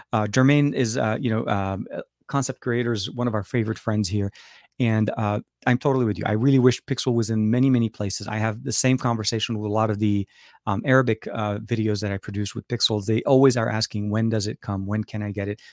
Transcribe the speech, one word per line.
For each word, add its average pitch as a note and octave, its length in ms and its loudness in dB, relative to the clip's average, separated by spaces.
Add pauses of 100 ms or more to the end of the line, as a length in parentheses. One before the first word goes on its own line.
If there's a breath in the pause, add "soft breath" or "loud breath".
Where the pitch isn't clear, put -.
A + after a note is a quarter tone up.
(120 loud breath)
Uh, G#2+ 140 0
Jermaine C#3+ 480 4
is, A#2 220 0
uh, A2+ 240 0
you B2+ 80 -2
know, A2 200 0
um, G2 440 -2
uh, - 100 -8 (260)
concept C3+ 320 -4
creators, A#2 500 -2
one B2 160 -4
of A2 80 -2
our G#2 80 0
favorite A2 340 -2
friends G#2+ 320 0
here. G2+ 220 -2 (480 loud breath)
And, A2 380 2
uh, G#2 240 0 (260)
I'm B2 100 4
totally C3 280 0
with G2+ 140 0
you. G2+ 60 -8
I G#2+ 100 0
really C3 260 4
wish B2 240 6
Pixel C3 300 -2
was A2+ 160 0
in G#2+ 200 0
many, B2+ 180 2
many A#2+ 200 2
places. G2+ 400 -6
I G#2+ 80 -4
have A2 260 -2
the C3 80 -6
same B2+ 260 2
conversation A2+ 600 -2
with G#2+ 100 -6
a G#2 60 -2
lot A2 160 2
of G#2 80 -2
the, G2+ 300 0 (400 soft breath)
um, G2+ 160 0
Arabic, C3 480 2
uh, G#2 260 -4
videos A2 440 -2
that G2+ 100 -2
I G2 60 -4
produce G2+ 360 -6
with - 140 -10
Pixels. G#2+ 380 -2
They A2 180 0
always C3 320 6
are A2+ 120 0
asking, A2 420 -4
"When A2+ 180 0
does A2 180 -2
it A2+ 140 -8
come? G2 260 -6
When G#2+ 160 -2
can G#2 180 -8
I G#2 120 -6
get G2 160 -4
it? G#2 120 -8 (120 loud breath)